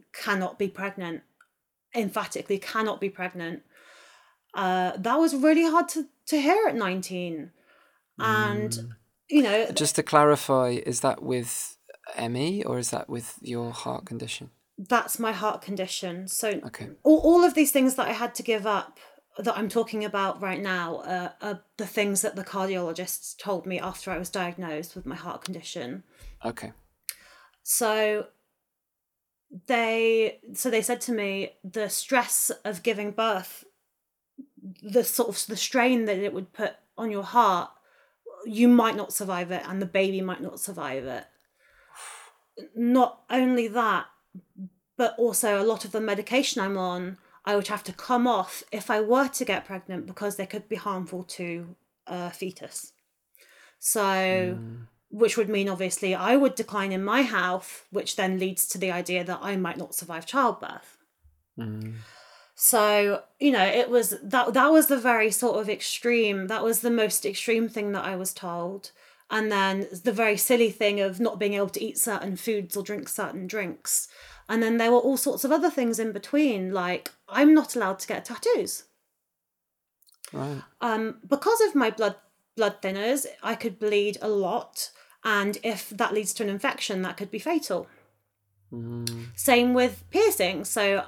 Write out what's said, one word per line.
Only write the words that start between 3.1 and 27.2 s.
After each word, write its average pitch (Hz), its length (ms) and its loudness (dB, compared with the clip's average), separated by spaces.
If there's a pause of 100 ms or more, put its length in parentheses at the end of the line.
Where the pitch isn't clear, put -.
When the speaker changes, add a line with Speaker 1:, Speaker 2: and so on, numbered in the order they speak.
Speaker 1:
pregnant, 180 520 -8 (920)
uh, 185 420 0
that 226 220 0
was 320 160 4
really 311 340 6
hard 339 220 4
to, 311 160 -4 (200)
to 302 140 2
hear 381 280 4
at 277 80 0
nineteen. 180 720 -4 (680)
And, 214 520 0
Speaker 2:
Mm. - 200 -8 (380)
Speaker 1:
you 285 140 6
know, 220 300 2
Speaker 2:
Just - 240 0
to 156 60 2
clarify, 139 840 4
is 123 140 -2
that - 220 0
with 123 540 -4 (380)
M 120 220 -4
E 175 260 -2
or 123 160 -2
is 120 120 -4
that - 180 -6
with - 340 -10
your 120 300 -6
heart 123 340 -8
condition? - 440 -10 (280)
Speaker 1:
That's 226 400 -2
my 220 140 -2
heart 208 300 -4
condition. 185 640 -8
So 202 380 -4
Speaker 2:
Okay. - 240 -14 (120)
Speaker 1:
all, 311 160 8
all 339 260 8
of 302 100 4
these 302 180 4
things 262 240 4
that 262 120 0
I - 40 -2
had 233 240 -6
to 240 60 -8
give 214 240 0
up 208 320 -2 (400)
that 214 200 -2
I'm 208 100 -2
talking 220 360 -2
about 196 360 -2
right 190 220 -4
now, 175 360 -4
uh, 180 320 -4 (120)
are 202 180 -6 (160)
the 208 100 -6
things 202 360 0
that 214 140 -4
the 190 80 -8
cardiologists 180 920 -6
told 196 300 -6
me 185 120 -4
after 185 320 -8
I 165 80 -4
was 175 120 -8
diagnosed 175 640 -6
with 185 100 -14
my 135 120 -10
heart - 280 -10
condition. 165 600 -10 (400)
Speaker 2:
Okay. 117 280 -10 (880)